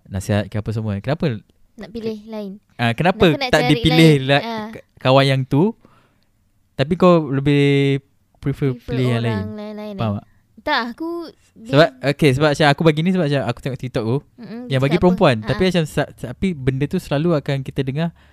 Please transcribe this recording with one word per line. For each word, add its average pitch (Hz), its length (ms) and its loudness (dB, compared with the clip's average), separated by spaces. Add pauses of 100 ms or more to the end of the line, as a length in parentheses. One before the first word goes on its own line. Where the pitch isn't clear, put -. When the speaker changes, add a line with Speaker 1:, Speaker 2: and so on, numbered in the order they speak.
Speaker 1:
nasihat 101 420 -4
ke 104 100 -12
apa 104 140 -6
semua. 107 280 -4
Kenapa? 131 400 -4 (360)
Speaker 2:
Nak 196 160 -18
pilih 220 340 -8
lain. 208 380 -12 (120)
Speaker 1:
Ah, 117 180 -2
kenapa 190 360 2
Speaker 2:
Kenapa 151 120 2
nak 254 100 -4
Speaker 1:
tak 151 120 4
Speaker 2:
cari 147 100 0
Speaker 1:
dipilih 156 440 6
Speaker 2:
lain? 131 120 -2
Speaker 1:
la-, 139 160 2
Speaker 2:
Ah. 226 240 -8
Speaker 1:
k-, - 160 -18 (160)
kawan 135 240 4
yang 135 180 2
tu, 151 320 2 (1000)
tapi 143 220 -2
kau 170 320 4
lebih 139 720 2 (380)
prefer 139 380 -4
Speaker 2:
Prefer 240 100 -14
Speaker 1:
pilih 127 240 -2
yang 117 140 0
lain? 113 180 -2
Speaker 2:
orang 104 140 -8
lain-lain, 208 400 -12
Speaker 1:
Faham 117 180 -4
Speaker 2:
eh? 101 40 -4
Speaker 1:
tak? - 100 -12 (380)
Speaker 2:
Tak, 285 160 0 (100)
aku 320 200 -8 (500)
Speaker 1:
Sebab, 139 320 4
Speaker 2:
dia - 180 -6
Speaker 1:
okey, 147 220 2
sebab 147 180 0
macam 151 180 2
aku 143 160 0
bagi 160 160 4
ni 175 100 0
sebab 180 160 0
macam 143 180 -2
aku 117 160 -4
tengok 131 180 -8
TikTok 120 280 -6
tu, 120 120 0 (160)
Speaker 2:
Mm-mm, 226 300 -14
Speaker 1:
yang 247 60 -16
Speaker 2:
dia 135 80 0
Speaker 1:
bagi 135 120 2
Speaker 2:
cakap 165 60 2
apa? 175 80 2
Speaker 1:
perempuan. 180 320 4
Speaker 2:
Ah. 110 100 -8
Speaker 1:
Tapi 131 180 -2
macam 175 200 0
sa-, - 260 -4
tapi - 420 -8
benda 135 320 -2
tu 147 120 -4
selalu 156 380 -2
akan 139 260 -2
kita - 220 -8
dengar 139 260 -4 (240)